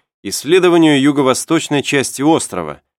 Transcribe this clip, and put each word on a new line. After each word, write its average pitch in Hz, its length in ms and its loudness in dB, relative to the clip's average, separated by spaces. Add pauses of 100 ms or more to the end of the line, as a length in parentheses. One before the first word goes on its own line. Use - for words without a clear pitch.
(240)
исследованию 165 760 2
юго-восточной 143 840 0
части 135 400 -4
острова, 92 580 -2 (180)